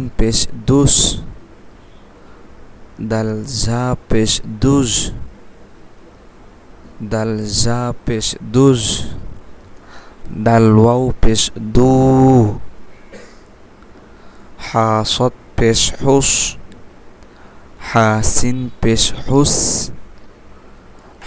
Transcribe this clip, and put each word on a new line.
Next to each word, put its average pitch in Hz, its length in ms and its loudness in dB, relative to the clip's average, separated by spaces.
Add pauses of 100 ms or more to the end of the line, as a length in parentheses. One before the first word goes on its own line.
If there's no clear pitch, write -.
(160)
পেশ 113 220 2 (280)
দুস, 135 280 4 (2000)
দাল 110 300 -4 (300)
ঝা 117 240 0 (240)
পেশ 110 240 2 (280)
দুজ, 135 300 2 (2000)
দাল 110 280 -4 (180)
ঝা 117 320 0 (240)
পেশ 110 220 -4 (260)
দুজ। 131 280 4 (1600)
দাল 113 220 4 (120)
ওয়াও 120 260 4 (160)
পেশ 113 220 4 (320)
দু, 123 160 4 (2750)
হা 113 220 -2 (260)
সদ 123 200 -2 (220)
পেশ 113 240 2 (200)
হুস, 135 300 2 (1600)
হা 113 200 2 (260)
সিন 123 240 2 (220)
পেশ 113 220 2 (200)
হুস, 143 320 2 (1700)